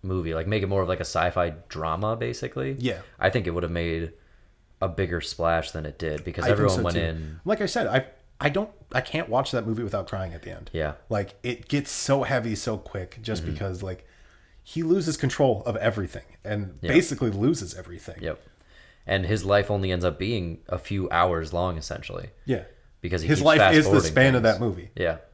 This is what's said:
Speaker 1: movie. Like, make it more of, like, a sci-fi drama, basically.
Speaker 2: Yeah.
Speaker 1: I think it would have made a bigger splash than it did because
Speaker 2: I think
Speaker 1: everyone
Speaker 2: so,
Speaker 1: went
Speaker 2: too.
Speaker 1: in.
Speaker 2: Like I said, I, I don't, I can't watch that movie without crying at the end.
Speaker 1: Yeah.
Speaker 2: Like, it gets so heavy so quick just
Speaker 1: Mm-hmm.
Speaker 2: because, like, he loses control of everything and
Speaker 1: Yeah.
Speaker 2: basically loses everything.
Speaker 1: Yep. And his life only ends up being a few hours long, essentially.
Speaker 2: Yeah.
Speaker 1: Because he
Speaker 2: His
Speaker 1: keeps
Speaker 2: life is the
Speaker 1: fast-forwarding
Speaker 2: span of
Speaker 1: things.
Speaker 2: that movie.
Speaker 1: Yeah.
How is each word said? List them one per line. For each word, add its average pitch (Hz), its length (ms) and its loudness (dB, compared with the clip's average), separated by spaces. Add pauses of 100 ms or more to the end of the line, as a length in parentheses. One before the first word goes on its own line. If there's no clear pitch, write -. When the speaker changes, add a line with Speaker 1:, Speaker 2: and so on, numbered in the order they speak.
Speaker 1:
movie. 92 320 -2
Like, 82 120 -2
make 104 160 0
it 95 60 -2
more 98 120 2
of, 90 80 0
like, 92 120 -2
a 85 40 -4
sci-fi 85 500 0 (140)
drama, 85 480 -2
basically. 123 640 -6
Speaker 2:
Yeah. 131 220 -2 (180)
Speaker 1:
I 95 120 2
think 101 160 0
it 87 40 -2
would 85 140 -2
have 85 80 -4
made 85 400 -2 (680)
a 95 80 -2
bigger 85 320 -2
splash 82 520 0
than 80 140 -6
it 73 120 -10
did 76 260 -4
because 85 200 -6
Speaker 2:
I 92 40 2
think 101 40 4
Speaker 1:
everyone 101 240 4
Speaker 2:
so, 82 60 0
Speaker 1:
went 87 140 0
Speaker 2:
too. 85 60 0
Speaker 1:
in. 80 420 -6
Speaker 2:
Like 220 180 0
I 196 40 0
said, 214 200 0
I, 131 200 2 (340)
I 147 100 2
don't, 196 180 -2 (240)
I 127 80 0
can't - 300 -6
watch 127 220 0
that 113 140 -2
movie 113 160 -2
without 98 260 -4
crying 92 260 -6
at 80 80 -14
the 92 80 -12
end. 85 240 -14
Speaker 1:
Yeah. 76 200 -2 (140)
Speaker 2:
Like, 104 340 -4
it 120 260 -8
gets 143 220 -2
so 139 340 2
heavy 117 300 -2
so 110 220 -4
quick - 460 -10
just 107 220 -4
Speaker 1:
Mm-hmm. 82 80 -4
Speaker 2:
because, 92 300 -6
like, 92 240 -10 (560)
he - 200 -6
loses 165 340 2
control 127 480 2
of 104 120 -2
everything 107 480 -2 (200)
and 104 380 -6
Speaker 1:
Yeah. 220 100 -2
Speaker 2:
basically 147 380 4
loses 110 440 0
everything. - 460 -14
Speaker 1:
Yep. 80 200 -6 (680)
And 95 200 2
his 98 180 0
life 101 260 4
only 95 220 0
ends 87 120 0
up 85 140 0
being 92 400 -4 (100)
a 90 100 -4
few 98 320 -4
hours 85 440 2
long, 87 240 0
essentially. - 520 -10 (140)
Speaker 2:
Yeah. 131 200 -2 (360)
Speaker 1:
Because 87 220 -2
he - 60 -2
Speaker 2:
His 151 100 4
Speaker 1:
keeps 143 80 4
Speaker 2:
life 156 140 8 (120)
is 156 140 8
the 98 60 6
Speaker 1:
fast-forwarding 92 180 6
Speaker 2:
span 131 240 6
of 120 80 2
Speaker 1:
things. 110 160 6
Speaker 2:
that - 60 -4
movie. 90 320 -4
Speaker 1:
Yeah. 82 200 0 (180)